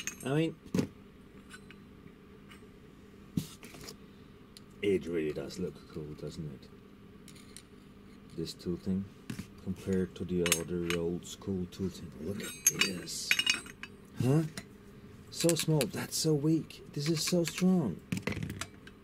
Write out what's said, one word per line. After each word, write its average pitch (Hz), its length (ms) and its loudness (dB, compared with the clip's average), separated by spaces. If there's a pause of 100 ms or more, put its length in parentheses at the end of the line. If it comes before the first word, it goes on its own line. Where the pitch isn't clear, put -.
(260)
I 123 100 0
mean, 160 200 4 (4000)
it 92 240 4
really 80 280 0
does 71 260 -6
look 80 160 -2 (180)
cool, 76 280 -8
doesn't 78 240 -6
it? 67 220 -10 (1700)
This 82 160 -4
toothing 92 520 -2 (580)
compared 95 520 0
to 95 100 -4
the 87 180 4 (160)
other 85 400 0
old 85 260 -2
school 92 460 -4
toothing. 87 400 -4 (100)
Look 98 200 -4
at - 400 4
this. 87 480 -2 (920)
Huh? 143 220 6 (880)
So 165 240 6
small, 156 240 4
that's 127 380 0
so 160 160 4
weak. 151 500 2 (100)
This 147 160 -2
is 160 120 4
so 175 240 4
strong. 175 540 4 (1040)